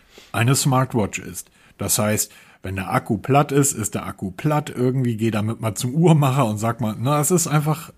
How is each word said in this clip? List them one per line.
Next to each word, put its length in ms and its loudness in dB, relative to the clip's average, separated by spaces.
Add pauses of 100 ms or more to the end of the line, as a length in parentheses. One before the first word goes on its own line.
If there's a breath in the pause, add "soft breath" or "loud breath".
(320 soft breath)
eine 240 2
Smartwatch 600 0
ist. 320 -14 (300 soft breath)
Das 180 -2
heißt, 340 0 (300 soft breath)
wenn 140 -8
der 180 -6
Akku 240 0
platt 340 2
ist, 220 2
ist 220 -6
der 100 -6
Akku 260 -8
platt. 440 -2
Irgendwie 420 0
geh 140 0
damit 300 -2
mal 120 -2
zum 220 -4
Uhrmacher 500 4
und 140 -2
sag 220 -2
mal, 180 -2
na, 220 0
es 100 0
ist 160 2
einfach 500 0